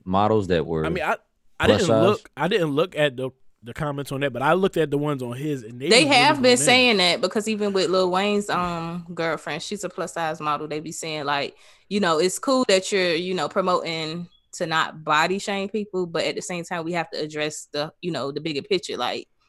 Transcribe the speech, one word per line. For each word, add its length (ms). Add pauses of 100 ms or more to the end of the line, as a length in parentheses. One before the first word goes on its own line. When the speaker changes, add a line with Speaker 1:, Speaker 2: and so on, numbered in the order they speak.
Speaker 1:
models 440
that 160
were 220
Speaker 2:
I 40
mean, 140
I, 120 (440)
I 60
Speaker 1:
plus 140
Speaker 2:
didn't 80
Speaker 1:
size? 160
Speaker 2:
look. 320
I 120
didn't 220
look 260
at 200
the, 140 (340)
the 100
comments 380
on 80
that, 120
but 100
I 100
looked 240
at 160
the 60
ones 260
on 120
his, 280
and 160
they 80
Speaker 3:
They 160
Speaker 2:
was 100
Speaker 3:
have 140 (100)
Speaker 2:
really 40
Speaker 3:
been 0
Speaker 2:
going 100
in. 60
Speaker 3:
saying 400
that 220
because 280
even 240
with 180
Lil 220
Wayne's, 360
um, 640
girlfriend, 500
she's 200
a 60
plus 260
size 260
model. 280
They 100
be 140
saying, 320
like, 320 (320)
you 100
know, 220
it's 180
cool 300
that 240
you're, 240
you 180
know, 140
promoting 800 (240)
to 140
not 360
body 380
shame 280
people, 380
but 180
at 120
the 60
same 200
time, 220
we 80
have 180
to 80
address 540
the, 280
you 120
know, 180
the 100
bigger 220
picture. 340
Like, 300 (220)